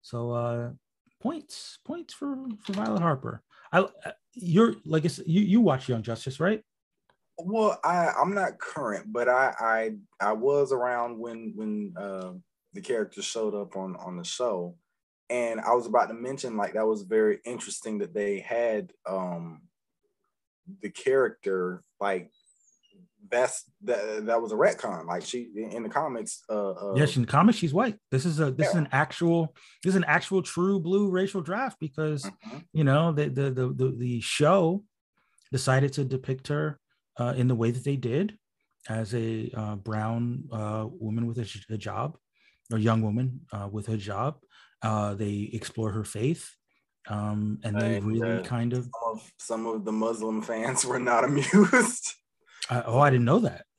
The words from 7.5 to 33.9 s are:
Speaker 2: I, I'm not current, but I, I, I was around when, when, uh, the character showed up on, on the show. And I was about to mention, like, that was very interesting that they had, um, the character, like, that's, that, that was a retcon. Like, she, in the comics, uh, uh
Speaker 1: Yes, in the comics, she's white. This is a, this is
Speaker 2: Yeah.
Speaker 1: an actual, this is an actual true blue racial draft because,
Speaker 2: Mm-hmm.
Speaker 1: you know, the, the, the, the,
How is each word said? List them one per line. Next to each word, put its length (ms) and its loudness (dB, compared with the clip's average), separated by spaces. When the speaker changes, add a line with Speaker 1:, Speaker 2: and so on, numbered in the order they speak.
Speaker 2:
I, 360 4
I'm 140 4
not 260 0
current, 520 -6
but 180 2
I, 300 4
I, 320 2
I 40 2
was 380 2
around 480 -2
when, 360 -10
when, 440 -6
uh, 320 -8
the 80 -12
character 400 -4
showed 320 -4
up 220 -8
on, 220 -6
on 200 -10
the 60 -10
show. 520 -4
And 300 -2
I 140 2
was 140 2
about 200 2
to 60 -10
mention, 420 -8
like, 180 -2
that 140 2
was 160 0
very 420 2
interesting 540 -8
that 140 -6
they 260 -2
had, 540 -2
um, 560 -6
the 80 -10
character, 920 0
like, 320 -2
that's, 360 0
that, 440 -2
that 140 2
was 120 -6
a 20 -4
retcon. 500 0
Like, 180 -6
she, 320 -8
in 280 -8
the 60 -6
comics, 600 -4
uh, 220 -2
uh 240 -6
Speaker 1:
Yes, 220 2
in 60 2
the 40 -2
comics, 300 6
she's 160 -2
white. 240 0
This 160 -2
is 140 -2
a, 120 2
this 180 0
is 60 0
Speaker 2:
Yeah. 60 2
Speaker 1:
an 120 -2
actual, 600 2
this 80 2
is 60 2
an 80 2
actual 360 2
true 380 0
blue 320 2
racial 300 0
draft 380 -4
because, 440 -4
Speaker 2:
Mm-hmm. 340 -12
Speaker 1:
you 120 2
know, 260 6
the, 180 2
the, 220 0
the, 220 0
the, 240 0